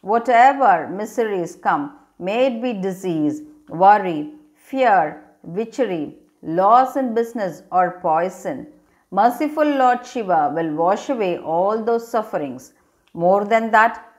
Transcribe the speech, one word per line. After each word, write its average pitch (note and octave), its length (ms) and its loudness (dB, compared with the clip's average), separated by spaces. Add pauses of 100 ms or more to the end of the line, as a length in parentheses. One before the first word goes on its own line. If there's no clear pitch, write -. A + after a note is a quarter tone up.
Whatever A#3 880 4
miseries G3+ 640 -4
come, D#3 280 -2 (340)
may G#3+ 300 0
it A#3 140 -4
be B3 120 -4
disease, F3+ 720 -4 (260)
worry, F3 640 2 (220)
fear, G3 680 0 (200)
witchery, F#3 760 -6 (240)
loss G#3 560 2
in B3+ 160 -2
business A3 580 -6
or F3+ 300 0
poison, E3+ 680 -4 (440)
merciful D4 580 0 (140)
Lord B3 220 2
Shiva F3+ 500 0
will E3 180 -2
wash F#3 360 -2
away G3+ 280 -2
all G3 460 -2
those A3+ 240 -2
sufferings. D3 680 -6 (400)
More F#3 320 2
than A3+ 260 0
that A3 340 2 (140)